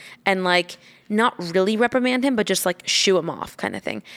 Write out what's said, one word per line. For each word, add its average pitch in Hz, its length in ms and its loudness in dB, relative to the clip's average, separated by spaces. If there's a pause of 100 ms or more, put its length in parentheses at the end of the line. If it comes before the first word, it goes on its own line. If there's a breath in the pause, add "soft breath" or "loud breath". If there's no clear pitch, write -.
(260 loud breath)
and, 190 180 2
like, 180 340 0 (300 soft breath)
not 220 280 0 (180)
really 190 240 2
reprimand 254 480 0
him, 269 100 0
but 214 120 0
just, 190 180 0
like, 180 200 -2
shoo - 320 2
him 165 120 -2
off - 280 -8
kind 98 180 -6
of - 80 -12
thing. - 180 -6 (160 loud breath)